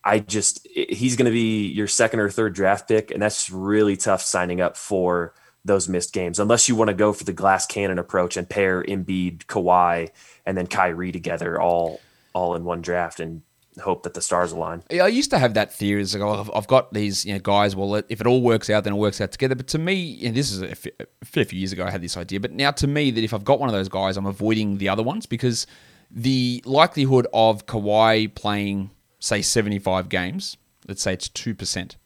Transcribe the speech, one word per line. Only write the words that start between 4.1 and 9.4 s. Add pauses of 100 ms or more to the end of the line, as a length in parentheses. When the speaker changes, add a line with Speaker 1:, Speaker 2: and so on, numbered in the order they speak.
Speaker 1:
signing
up
for (300)
those
missed
games,
unless
you
wanna
go
for
the
glass
cannon
approach
and
pair
Embiid,